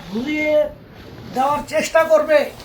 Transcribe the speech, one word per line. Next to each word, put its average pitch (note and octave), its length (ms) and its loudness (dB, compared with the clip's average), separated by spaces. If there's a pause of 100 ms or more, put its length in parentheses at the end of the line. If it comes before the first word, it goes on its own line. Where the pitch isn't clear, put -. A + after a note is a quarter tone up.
ভুলিয়ে D4+ 520 -2 (800)
দেওয়ার C#4+ 340 0
চেষ্টা D#4 360 2
করবে, D#4 360 4 (260)